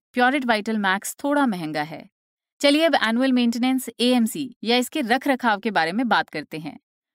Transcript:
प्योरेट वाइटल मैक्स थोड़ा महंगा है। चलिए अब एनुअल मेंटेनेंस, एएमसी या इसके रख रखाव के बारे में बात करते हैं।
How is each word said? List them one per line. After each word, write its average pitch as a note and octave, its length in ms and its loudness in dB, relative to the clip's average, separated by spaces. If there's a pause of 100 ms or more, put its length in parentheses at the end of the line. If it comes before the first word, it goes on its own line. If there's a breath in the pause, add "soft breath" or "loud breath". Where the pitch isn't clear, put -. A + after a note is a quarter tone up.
(140)
प्योरेट B3+ 320 2
वाइटल A3 320 0
मैक्स G3 460 -2
थोड़ा C#4+ 220 2
महंगा D#3+ 380 -2
है। D#3 260 -12 (520)
चलिए C#4+ 240 4
अब C#4+ 180 2
एनुअल A#3+ 300 0
मेंटेनेंस, B3 560 0 (100)
एएमसी A3+ 640 0
या A#3 140 0
इसके B3+ 240 -2
रख B3+ 260 0
रखाव B3 320 0
के G#3+ 120 -4
बारे E3 200 0
में A#3 160 -2
बात F3+ 220 2
करते D#3 300 -10
हैं। D#3+ 200 -12 (360)